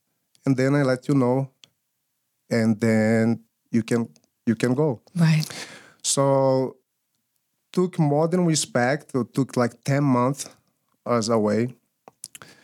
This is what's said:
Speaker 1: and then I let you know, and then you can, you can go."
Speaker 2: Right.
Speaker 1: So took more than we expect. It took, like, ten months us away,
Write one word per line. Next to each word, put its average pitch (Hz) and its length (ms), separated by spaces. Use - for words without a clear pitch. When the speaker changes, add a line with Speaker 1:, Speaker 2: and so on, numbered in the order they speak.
Speaker 1:
and 139 120
then 131 180
I 147 80
let 131 260
you 147 60
know, 131 340
and 113 300
then 113 600
you 113 120
can, 117 260
you 113 80
can 123 200
go." 139 260
Speaker 2:
Right. 160 300
Speaker 1:
So 135 720
took 180 260
more 151 300
than 180 160
we 165 80
expect. - 640
It 120 200
took, 135 220
like, 120 280
ten 139 200
months 127 440
us 117 220
away, 113 460